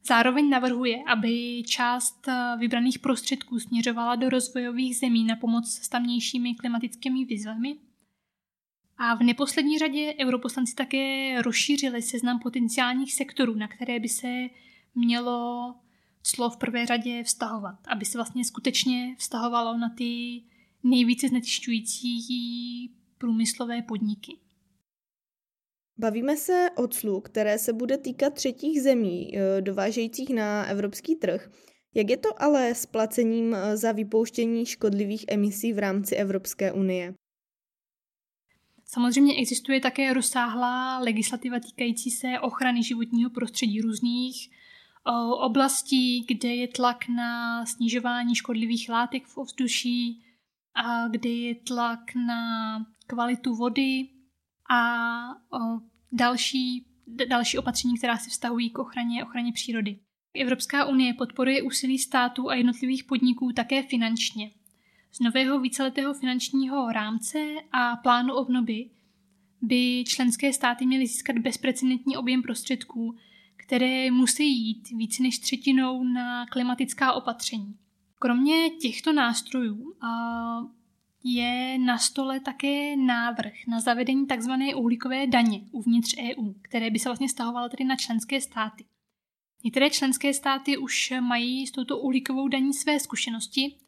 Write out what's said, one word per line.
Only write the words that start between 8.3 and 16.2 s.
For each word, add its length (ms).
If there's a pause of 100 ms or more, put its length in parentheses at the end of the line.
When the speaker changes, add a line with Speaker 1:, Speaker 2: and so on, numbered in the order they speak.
Speaker 1:
A 180
v 80
neposlední 560
řadě 420
europoslanci 540
také 680
rozšířili 600
seznam 380
potenciálních 760
sektorů, 420
na 120
které 320
by 100
se 380 (480)
mělo 800 (480)